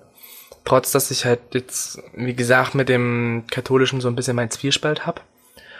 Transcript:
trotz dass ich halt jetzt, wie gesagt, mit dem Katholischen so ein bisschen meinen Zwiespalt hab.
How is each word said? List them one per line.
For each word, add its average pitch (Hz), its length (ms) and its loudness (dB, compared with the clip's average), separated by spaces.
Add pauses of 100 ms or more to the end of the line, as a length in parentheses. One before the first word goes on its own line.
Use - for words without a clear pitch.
(640)
trotz 131 280 4
dass 139 200 0
ich - 120 -4
halt 120 160 2 (140)
jetzt, - 460 -6 (140)
wie 123 200 -4
gesagt, 127 420 2
mit 131 120 2
dem 120 600 0
Katholischen 131 500 2
so 123 80 -4
ein 120 80 0
bisschen 123 200 -2
meinen 117 140 -2
Zwiespalt - 560 -2
hab. - 160 -6 (580)